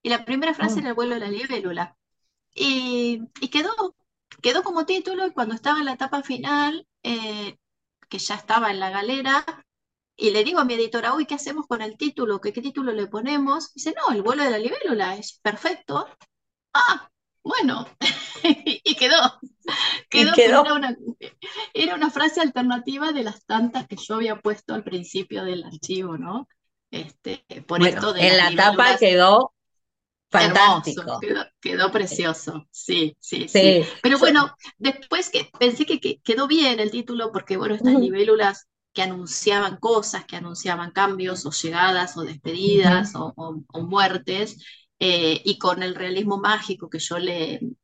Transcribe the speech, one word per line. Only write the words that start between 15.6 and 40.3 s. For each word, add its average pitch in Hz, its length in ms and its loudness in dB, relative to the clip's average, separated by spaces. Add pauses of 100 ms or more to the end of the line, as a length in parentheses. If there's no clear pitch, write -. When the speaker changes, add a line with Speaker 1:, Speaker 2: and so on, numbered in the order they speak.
Speaker 1:
Ah, - 360 2 (340)
bueno, 294 440 -2 (140)
<laughs> - 420 -4
y - 520 0
quedó. - 440 4 (720)
Speaker 2:
Y 269 200 6
Speaker 1:
Quedó, - 20 2
Speaker 2:
quedó. 240 260 8
Speaker 1:
pero - 0 -
era 294 140 4
una, 277 220 -2 (800)
era 339 220 -2
una 302 160 0
frase 311 300 0
alternativa 262 720 -2
de 277 100 -2
las 220 220 -8
tantas 233 420 -2
que 196 100 -12
yo - 180 -8
había 220 260 -4
puesto 208 320 -4
al 220 100 -6
principio 185 640 -8
del 180 200 -6
archivo, 170 520 -8
¿no? 190 300 -10 (440)
Este, - 540 -12 (220)
por 175 160 2
Speaker 2:
Bueno, - 0 -
Speaker 1:
esto 190 300 2
de 180 100 0
Speaker 2:
en 185 120 6
Speaker 1:
las 185 60 6
Speaker 2:
la 175 140 4
tapa 208 420 6
Speaker 1:
libélulas. - 20 -4
Speaker 2:
quedó 196 540 8 (840)
Speaker 1:
Hermoso, 170 640 6
Speaker 2:
fantástico. - 180 -8
Speaker 1:
quedó, - 260 -4 (140)
quedó 185 320 -2
precioso, 165 760 -4
sí, 165 500 -4
sí, - 340 -8
Speaker 2:
Sí, 202 60 6
Speaker 1:
sí. 190 200 8 (240)
Pero 269 160 4
Speaker 2:
yo - 0 -
Speaker 1:
bueno, 294 360 4 (220)
después 277 540 -4
que - 260 -4
pensé 247 300 2
que, 294 120 -2
que - 220 -6
quedó 233 260 0
bien 285 320 2
el 208 120 -2
título, 233 400 -6
porque 190 260 -6
bueno, 208 160 -2
estas 240 220 4
Speaker 2:
Ujú. 277 40 6
Speaker 1:
libélulas 202 680 2 (260)
que - 80 -4
anunciaban 185 760 -2
cosas, 214 480 -2
que - 100 -16